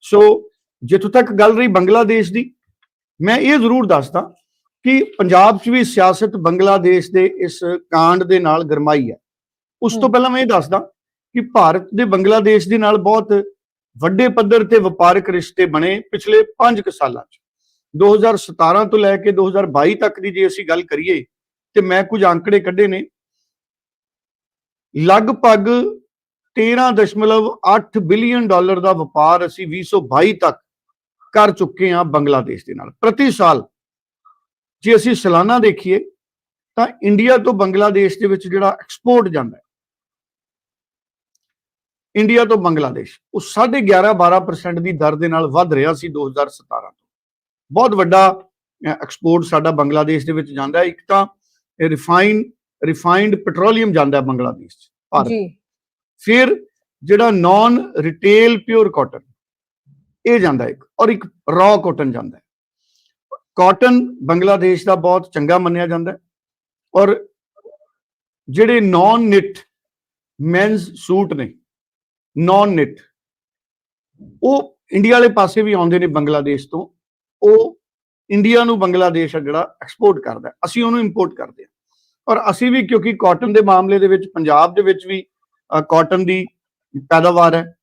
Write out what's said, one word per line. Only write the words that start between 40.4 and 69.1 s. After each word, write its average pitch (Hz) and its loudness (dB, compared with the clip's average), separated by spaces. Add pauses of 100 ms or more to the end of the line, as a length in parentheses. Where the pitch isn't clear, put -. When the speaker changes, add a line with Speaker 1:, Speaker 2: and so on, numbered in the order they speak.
Speaker 1:
ਇੰਡੀਆ 226 2
ਤੋਂ 220 0
ਬੰਗਲਾਦੇਸ਼, 147 -4 (140)
ਉਹ 196 -6
ਸਾਢੇ 240 -2
ਗਿਆਰਾਂ 196 2
ਬਾਰਾਂ 175 2
ਪਰਸੈਂਟ 175 -8
ਦੀ 175 -6
ਦਰ 151 -2
ਦੇ 165 -4
ਨਾਲ 160 -2
ਵੱਧ 160 0
ਰਿਹਾ 147 0
ਸੀ 160 -10
ਦੋ 143 -8
ਹਜ਼ਾਰ 139 -4
ਸਤਾਰਾਂ - -14
ਤੋਂ। - -20 (640)
ਬਹੁਤ 214 0
ਵੱਡਾ, 190 2 (440)
ਅ, - -6
ਐਕਸਪੋਰਟ 165 -4
ਸਾਡਾ 160 -2
ਬੰਗਲਾਦੇਸ਼ 151 -2
ਦੇ 160 -6
ਵਿੱਚ 147 -8
ਜਾਂਦਾ 139 -6
ਹੈ। 180 2
ਇੱਕ 170 -8
ਤਾਂ 196 2 (540)
ਇਹ 160 -2
ਰਿਫਾਈਨ, 185 0 (340)
ਰਿਫਾਈਨਡ 180 0
ਪੈਟਰੋਲੀਅਮ 202 -2
ਜਾਂਦਾ 143 0
ਹੈ 131 -2
ਬੰਗਲਾਦੇਸ਼ 123 -8
'ਚ, - -20 (200)
ਭਾਰਤ। - -2
Speaker 2:
ਜੀ। 202 -8 (640)
Speaker 1:
ਫਿਰ 247 0 (380)
ਜਿਹੜਾ 208 2
ਨਾਨ 208 2
ਰਿਟੇਲ 202 2
ਪਿਓਰ 220 0
ਕਾਟਨ, 131 -4 (1080)
ਇਹ 233 2
ਜਾਂਦਾ 135 -2
ਇੱਕ, - -14 (160)
ਔਰ 226 4
ਇੱਕ 220 -4 (240)
ਰॉ 190 4
ਕਾਟਨ 147 -4
ਜਾਂਦਾ 113 -12
ਹੈ। - -20 (1120)
ਕਾਟਨ 247 2
ਬੰਗਲਾਦੇਸ਼ 180 0
ਦਾ 190 2
ਬਹੁਤ 180 -2
ਚੰਗਾ 160 0
ਮੰਨਿਆ 175 -2
ਜਾਂਦਾ 170 -6
ਹੈ - -16 (760)
ਔਰ 196 2 (1200)
ਜਿਹੜੇ 220 2
non-knit 202 2 (1000)